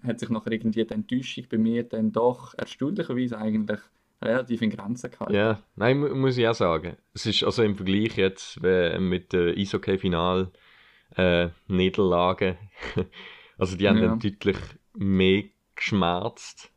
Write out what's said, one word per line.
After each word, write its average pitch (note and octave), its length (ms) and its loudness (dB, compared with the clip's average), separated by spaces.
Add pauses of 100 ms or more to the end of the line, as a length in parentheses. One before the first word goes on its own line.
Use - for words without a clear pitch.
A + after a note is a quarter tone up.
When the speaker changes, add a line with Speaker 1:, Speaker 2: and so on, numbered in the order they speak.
Speaker 1:
hat A#2 140 -4
sich A2 100 -8
nachher A2+ 220 -4
irgendwie A2 340 -2
die A2 80 -12
Enttäuschung B2+ 560 -6
bei A#2+ 80 -2
mir A2+ 260 0
dann A2 280 -2
doch B2 460 -2
erstaunlicherweise B2+ 800 -4
eigentlich G#2+ 420 -2 (420)
relativ A#2 400 -2
in A2 80 2
Grenzen G#2+ 420 -8
gehalten. - 220 -6
Speaker 2:
Ja, G#2 280 2 (140)
nein, B2+ 240 2
mu-, C#3+ 160 -2
muss C3+ 220 2
ich A#2 100 4
auch A#2 80 2
sagen. E2+ 400 0 (180)
Es - 120 -10
ist G#2+ 180 0
also G#2 200 2
im G#2 120 2
Vergleich G2+ 420 0
jetzt, - 460 -2
äh, F2 340 2
mit F#2 360 -2
der F2 220 4
Eishockey-Final-, F#2 960 0 (680)
äh, F2 320 4 (180)
Niederlage. F#2 880 2 (380)
<laughs> F2 120 -4 (500)
Also F#2 200 -4
die G2 100 2
haben G#2 120 6
Speaker 1:
Ja. A2 100 4
Speaker 2:
dann A2+ 100 0
deutlich G#2 380 -2 (400)
mehr G2 480 4 (300)
geschmerzt. - 1000 -4